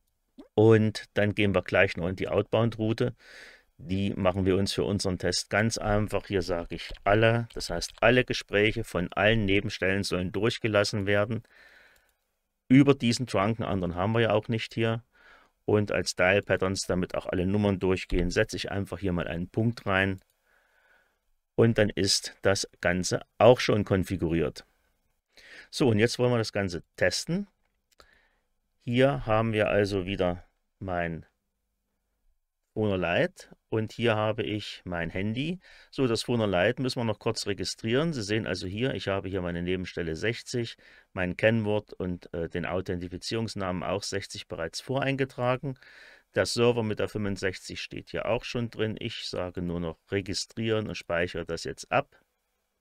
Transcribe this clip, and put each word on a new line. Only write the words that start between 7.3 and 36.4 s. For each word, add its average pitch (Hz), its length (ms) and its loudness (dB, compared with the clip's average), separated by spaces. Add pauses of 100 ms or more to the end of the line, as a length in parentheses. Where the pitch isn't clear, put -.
das - 160 -8
heißt, 85 320 -6
alle 123 240 6
Gespräche 107 580 0
von 87 300 -4
allen 107 320 4
Nebenstellen 98 580 0
sollen 90 280 -2
durchgelassen 104 760 0
werden. 104 360 0 (1200)
Über 139 260 8
diesen 117 320 0
Trunk, 107 340 0
einen - 100 -4
anderen 87 260 -2
haben 95 160 0
wir 117 80 2
ja 110 120 2
auch 107 160 0
nicht 113 260 -4
hier. 113 300 -2 (600)
Und 104 260 2
als - 240 -2
Dial-Patterns, 95 720 2
damit 90 280 -2
auch - 100 -6
alle 92 220 -2
Nummern 101 320 2
durchgehen, 92 520 0
setze 92 260 0
ich - 120 -8
einfach 92 300 -6
hier 92 140 -2
mal 85 140 -2
einen 85 220 -6
Punkt 117 360 -2
rein. 95 340 0 (1400)
Und 117 220 6
dann 107 120 4
ist - 520 -2
das 98 280 2 (120)
Ganze 90 400 0 (160)
auch 120 220 10
schon 107 260 2
konfiguriert. 85 800 0 (1080)
So, 143 180 2
und 107 100 4
jetzt - 200 2
wollen 123 120 2
wir 123 60 2
das 110 160 -2
Ganze 92 300 -4 (120)
testen. 165 520 0 (1400)
Hier 131 420 2
haben 113 280 2
wir 107 160 2
also 98 360 2
wieder 90 380 -2 (360)
mein 85 460 -4 (1500)
Phoner 107 240 0
Lite 92 520 0 (180)
und 110 240 -2
hier 113 240 2
habe 107 260 0
ich - 440 -6
mein 85 240 -4
Handy. 113 500 -4 (320)
So, 135 160 0
das 113 160 0
Phoner 117 240 0